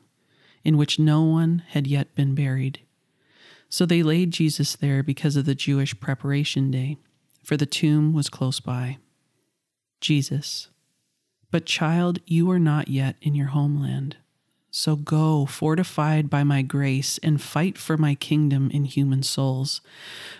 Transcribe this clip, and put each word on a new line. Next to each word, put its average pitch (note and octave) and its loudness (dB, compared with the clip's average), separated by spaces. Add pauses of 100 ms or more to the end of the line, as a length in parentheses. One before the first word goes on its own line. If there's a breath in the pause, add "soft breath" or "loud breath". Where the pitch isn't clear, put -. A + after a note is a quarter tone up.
(600 soft breath)
in D#3 2
which D3 2
no D#3 4
one E3 2
had C#3 -2
yet C#3 -2
been C#3 0
buried. C3+ -2 (880 soft breath)
So - 2
they E3+ 4
laid E3 4
Jesus D3+ 0
there C#3 0
because C#3+ -2
of C3+ 2
the C3+ 0
Jewish C#3 -2
preparation C#3 -2
day, C3 -4 (480)
for D3+ 0
the D3 0
tomb D3+ 2
was D3+ 0
close C3 -4
by. B2+ -6 (1040)
Jesus, - -2 (800)
but E3+ -2
child, F3 0
you E3+ 2
are F3+ 2
not D3+ 2
yet C3+ -2
in D3 0
your C#3+ 0
homeland. C#3 -2 (540)
So - -2
go, D3+ 0
fortified D#3 0
by C#3+ 0
my C#3+ 2
grace, C3+ -2
and D3+ 0
fight E3 -4
for D#3+ -2
my D3+ 2
kingdom C#3 0
in C#3+ -2
human C3+ 0
souls. C3+ -2 (580 loud breath)